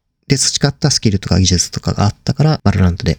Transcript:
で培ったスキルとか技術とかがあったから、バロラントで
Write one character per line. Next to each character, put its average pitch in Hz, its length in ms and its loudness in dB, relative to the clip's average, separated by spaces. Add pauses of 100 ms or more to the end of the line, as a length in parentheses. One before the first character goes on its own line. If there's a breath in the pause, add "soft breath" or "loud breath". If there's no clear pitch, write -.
(280)
で 139 80 0
培 - 320 -2
っ - 80 -6
た 147 140 0
ス - 100 -2
キ 110 100 0
ル 101 80 0
と - 100 -8
か 90 120 2
技 92 60 4
術 90 240 0
と - 100 -8
か - 140 -4
が - 100 0
あ 104 40 2
っ - 140 -2
た - 120 -4
か 147 100 2
ら、 156 180 0
バ 101 100 2
ロ 95 100 0
ラ 90 80 4
ン 87 60 -4
ト - 80 -10
で - 140 -2